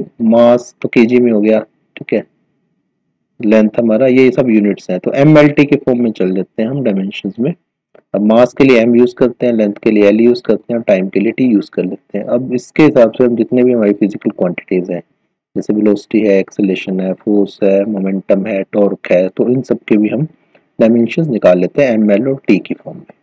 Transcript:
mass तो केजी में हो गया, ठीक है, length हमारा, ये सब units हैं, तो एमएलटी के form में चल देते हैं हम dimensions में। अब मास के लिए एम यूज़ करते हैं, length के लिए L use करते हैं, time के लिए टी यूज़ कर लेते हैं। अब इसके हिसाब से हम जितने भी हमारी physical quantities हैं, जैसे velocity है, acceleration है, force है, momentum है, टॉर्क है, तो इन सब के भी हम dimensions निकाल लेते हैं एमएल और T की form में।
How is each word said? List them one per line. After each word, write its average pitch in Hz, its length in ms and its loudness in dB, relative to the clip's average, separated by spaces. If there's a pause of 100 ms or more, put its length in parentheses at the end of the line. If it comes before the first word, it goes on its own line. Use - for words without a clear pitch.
(220)
mass 120 600 2
तो 117 60 -6
केजी 123 320 2
में 123 120 2
हो 104 80 0
गया, 107 200 2 (360)
ठीक - 160 -14
है, 107 100 -2 (1160)
length 107 380 2
हमारा, 113 280 0
ये 131 240 4
सब 127 200 0
units 104 400 0
हैं, 92 100 -4
तो - 140 -6
एमएलटी 147 500 4
के 143 120 0
form 123 260 -2
में 113 100 -2
चल 92 220 -4
देते 95 280 -6
हैं 110 60 -4
हम 135 160 -6
dimensions 98 540 -6
में। 135 140 -4 (600)
अब 104 120 -2
मास 113 280 2
के 143 100 0
लिए 127 160 4
एम 120 160 2
यूज़ 123 180 2
करते 123 320 -2
हैं, 120 60 0
length 107 300 -2
के 117 80 0
लिए 104 180 4
L 107 120 2
use 120 220 2
करते 110 320 -4
हैं, 117 80 -4
time 95 260 0
के 95 120 -4
लिए 113 120 -2
टी 131 120 -4
यूज़ 107 260 0
कर - 140 -6
लेते - 340 -10
हैं। 101 80 -8
अब 123 280 -4
इसके - 280 -2
हिसाब 123 300 4
से 127 120 0
हम 120 120 0
जितने 123 280 0
भी 127 80 2
हमारी 107 200 2
physical 104 380 -4
quantities 92 600 -4
हैं, 87 120 -8 (540)
जैसे 98 180 -4
velocity 104 460 -2
है, 101 180 2
acceleration 95 640 -4
है, 95 140 -4
force 101 480 -4
है, 98 220 2
momentum 98 640 -4
है, 101 160 -4 (100)
टॉर्क 101 400 -2
है, 92 160 2
तो 120 200 -4
इन 127 140 -2
सब 117 160 -4 (100)
के 113 80 2
भी 107 120 0
हम 117 180 -4 (520)
dimensions 117 500 0
निकाल 95 300 2
लेते 90 260 0
हैं 123 80 0
एमएल 110 360 0
और 135 180 -4
T 101 120 2
की - 160 -10
form - 240 -16
में। - 240 -20